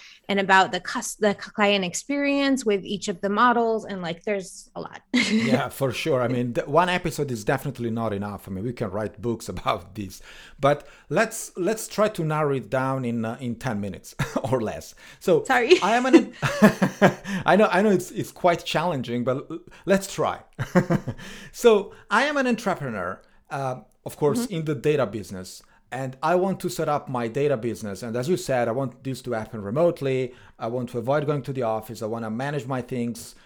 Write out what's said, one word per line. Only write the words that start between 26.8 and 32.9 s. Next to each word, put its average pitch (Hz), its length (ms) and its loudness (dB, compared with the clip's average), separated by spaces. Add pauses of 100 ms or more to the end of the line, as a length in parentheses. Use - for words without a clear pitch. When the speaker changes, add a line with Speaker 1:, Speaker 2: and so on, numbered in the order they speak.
Speaker 2:
up 147 200 -2
my 120 200 -2
data 139 280 0
business. 107 460 -6
And 117 140 -6
as 131 120 -2
you 180 80 2
said, 123 320 0
I 110 40 0
want 131 320 -4
this 131 180 -6
to 123 100 -6
happen 110 300 -6
remotely. 131 720 0 (240)
I 120 100 -6
want 123 220 -4
to 123 80 -6
avoid 139 280 0
going 147 160 0
to 143 100 -8
the 131 100 -4
office. 110 400 -4
I 110 40 -4
want 113 180 -4
to 110 60 -4
manage 131 360 -4
my 127 160 -4
things, 120 520 -6 (120)